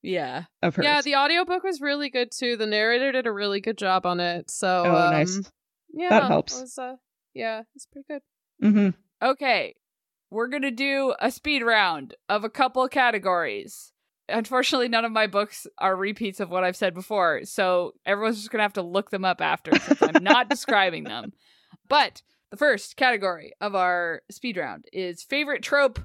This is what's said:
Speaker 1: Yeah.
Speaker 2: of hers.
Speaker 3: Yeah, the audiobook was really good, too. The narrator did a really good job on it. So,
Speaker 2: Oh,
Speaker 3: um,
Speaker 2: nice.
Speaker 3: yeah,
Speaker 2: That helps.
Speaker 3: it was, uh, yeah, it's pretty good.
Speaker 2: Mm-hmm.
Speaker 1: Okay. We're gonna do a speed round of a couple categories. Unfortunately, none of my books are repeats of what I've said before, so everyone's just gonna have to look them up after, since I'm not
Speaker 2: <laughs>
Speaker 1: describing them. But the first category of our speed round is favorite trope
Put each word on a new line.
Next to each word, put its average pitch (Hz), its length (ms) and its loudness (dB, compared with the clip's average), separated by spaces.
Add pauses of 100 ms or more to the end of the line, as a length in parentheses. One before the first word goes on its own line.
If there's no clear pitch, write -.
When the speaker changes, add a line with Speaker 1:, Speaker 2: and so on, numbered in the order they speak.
Speaker 1:
Yeah. 165 420 -4 (180)
Speaker 2:
of 254 140 0
hers. - 80 0
Speaker 3:
Yeah, 294 180 2
the 285 140 0
audiobook 349 480 0
was 370 180 -4
really 285 280 -2
good, 240 260 -2
too. 240 200 -2
The 214 100 -2
narrator 226 460 2
did 254 140 -2
a 233 60 -2
really 202 280 -2
good 220 160 -4
job 185 300 0
on 175 140 0
it. 175 300 -4
So, 180 360 0
Speaker 2:
Oh, 175 100 4
Speaker 3:
um, 175 160 4
Speaker 2:
nice. 180 380 0 (420)
Speaker 3:
yeah, 320 160 -4
Speaker 2:
That 320 200 6
helps. - 280 0
Speaker 3:
it 254 60 -12
was, 254 160 -16
uh, 254 160 -12 (400)
yeah, 220 280 -6 (120)
it's - 180 -20
pretty 277 160 -20
good. 285 140 -10 (420)
Speaker 2:
Mm-hmm. 202 680 2
Speaker 1:
Okay. 233 440 0 (560)
We're 226 180 -4
gonna 277 220 -2
do 269 500 0
a 262 100 2
speed 285 320 -2
round 185 520 0 (140)
of 208 160 0
a 220 60 -6
couple 254 380 0
categories. 185 1040 -2 (360)
Unfortunately, 254 600 0
none 226 180 0
of 226 60 -4
my 220 140 2
books 208 400 -4 (120)
are 190 180 2
repeats 196 420 -4
of 190 120 -6
what 185 120 0
I've 180 140 0
said 190 160 0
before, 180 520 0
so 180 500 0 (100)
everyone's 214 320 0
just 208 140 -14
gonna 220 120 0
have 208 120 0
to 196 80 -2
look 180 280 -2
them 190 140 -4
up 185 160 0
after, 156 380 0
since - 240 2
I'm - 200 4
not 226 280 2
Speaker 2:
<laughs> - 0 -
Speaker 1:
describing 190 540 0
them. 214 280 -10 (560)
But 277 320 2 (300)
the 202 80 -18
first 269 380 0
category 196 680 -2
of 202 120 -6
our 180 460 0 (100)
speed 233 280 -6
round 107 340 -8
is 180 300 -8
favorite 285 400 -2
trope 277 420 2